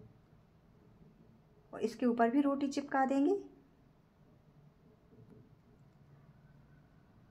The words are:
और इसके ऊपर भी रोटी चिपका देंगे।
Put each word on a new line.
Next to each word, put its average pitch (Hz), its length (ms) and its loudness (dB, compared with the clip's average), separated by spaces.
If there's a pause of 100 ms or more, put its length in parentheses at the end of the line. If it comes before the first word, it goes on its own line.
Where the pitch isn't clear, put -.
(1700)
और - 80 -14
इसके 233 260 -2
ऊपर 233 240 4
भी 285 100 4
रोटी 277 280 0
चिपका 277 380 -2
देंगे। 277 300 2 (4000)